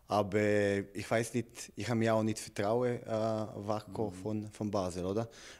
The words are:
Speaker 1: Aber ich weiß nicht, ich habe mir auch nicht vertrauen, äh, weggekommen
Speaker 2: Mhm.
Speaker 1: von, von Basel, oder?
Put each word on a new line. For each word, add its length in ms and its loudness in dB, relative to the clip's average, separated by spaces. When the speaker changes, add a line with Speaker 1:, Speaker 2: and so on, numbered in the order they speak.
Speaker 1:
Aber 320 2
ich 720 2
weiß 220 2
nicht, 440 -6
ich 120 -6
habe 100 2
mir 160 4
auch 80 4
nicht 160 0
vertrauen, 640 0
äh, 40 -16
weggekommen 1040 -2
Speaker 2:
Mhm. 120 -10
Speaker 1:
von, 280 -4
von 200 -4
Basel, 360 0
oder? 240 -2